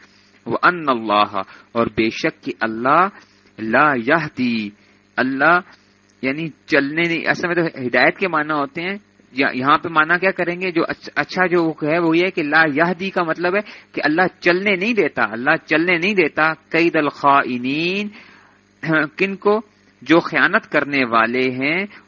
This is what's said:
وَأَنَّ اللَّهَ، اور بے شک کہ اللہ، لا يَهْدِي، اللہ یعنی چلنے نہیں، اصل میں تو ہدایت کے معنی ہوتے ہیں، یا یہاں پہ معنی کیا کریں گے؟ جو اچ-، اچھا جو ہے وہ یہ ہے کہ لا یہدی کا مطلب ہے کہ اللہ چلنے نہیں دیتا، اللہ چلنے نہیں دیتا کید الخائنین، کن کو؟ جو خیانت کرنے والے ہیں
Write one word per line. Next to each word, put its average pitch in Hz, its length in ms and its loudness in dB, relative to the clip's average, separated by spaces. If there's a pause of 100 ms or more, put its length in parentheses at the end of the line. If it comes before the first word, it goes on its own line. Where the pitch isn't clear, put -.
(500)
وَأَنَّ 165 380 0
اللَّهَ، 104 520 0 (320)
اور 117 240 0
بے 113 140 0
شک - 340 -4
کہ 139 160 -6
اللہ، 127 480 2 (520)
لا 117 360 2
يَهْدِي، 123 760 -2 (480)
اللہ 135 420 2 (600)
یعنی 143 260 -4 (180)
چلنے 147 360 0
نہیں، 165 280 -2
اصل 147 180 -4
میں 170 80 -4
تو 175 60 2
ہدایت 135 560 0
کے 196 100 -4
معنی 156 260 -2
ہوتے 143 280 -4
ہیں، 196 160 -6 (340)
یا 131 220 0
یہاں 135 240 2
پہ 175 120 -8
معنی 165 300 2
کیا 190 120 0
کریں 175 300 -4
گے؟ 185 100 -4
جو 165 160 0
اچ-، - 280 -10
اچھا 180 320 0
جو 165 260 0 (100)
ہے 156 160 0
وہ 165 180 2
یہ 175 80 2
ہے 190 60 -2
کہ 175 120 -4
لا 151 200 4 (120)
یہدی 175 340 0
کا 185 140 -2
مطلب 170 320 -2
ہے 202 40 0 (320)
کہ - 120 -8
اللہ 156 180 2 (180)
چلنے 190 360 0
نہیں 208 180 -2
دیتا، 151 380 0
اللہ 127 240 0 (100)
چلنے 170 320 0
نہیں 185 160 -2
دیتا 160 400 0
کید 165 420 -2
الخائنین، 143 1120 0 (1080)
کن 196 200 -2
کو؟ 208 260 0 (400)
جو 151 180 4
خیانت 160 520 0
کرنے 143 320 0
والے 117 480 2
ہیں 147 340 -4 (220)